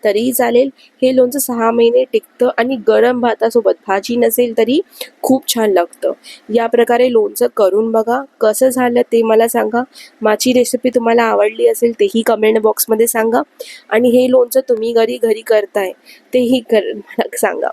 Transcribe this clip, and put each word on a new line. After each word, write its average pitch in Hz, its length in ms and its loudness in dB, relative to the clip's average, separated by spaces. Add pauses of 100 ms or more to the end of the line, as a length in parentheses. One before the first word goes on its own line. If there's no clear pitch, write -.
तरीही 220 280 0
चालेल. 240 380 0 (320)
हे 254 140 2
लोणचं 254 220 2
सहा 233 320 -2
महिने 233 420 2
टिकतं 247 440 -2
आणि 254 200 -2 (120)
गरम 233 320 2
भातासोबत, 226 520 0 (140)
भाजी 202 300 -4
नसेल 233 420 0
तरी 240 220 0 (420)
खूप - 320 -2
छान 220 180 0
लागतं. - 400 -2 (420)
या 233 120 0
प्रकारे 240 460 0
लोणचं 220 340 -2 (100)
करून 214 360 0
बघा, 226 320 -2 (160)
कसं 220 280 2
झालं 247 340 0
ते 226 200 0
मला 220 260 2
सांगा. 226 340 -2 (400)
माझी 214 300 0
रेसिपी 247 380 0
तुम्हाला 233 320 2
आवडली 220 440 0
असेल, 233 260 0
तेही 220 300 0
कमेंट 220 360 2
बॉक्समध्ये 220 480 0
सांगा 233 360 -2 (480)
आणि 247 180 2
हे 254 220 4
लोणचं 254 380 2
तुम्ही 226 240 -2
घरी, 233 300 0
घरी 226 180 0
करताय, 208 520 -2 (420)
तेही 254 260 2
कर-, 202 360 -2
मला - 400 -8
सांगा. - 360 -4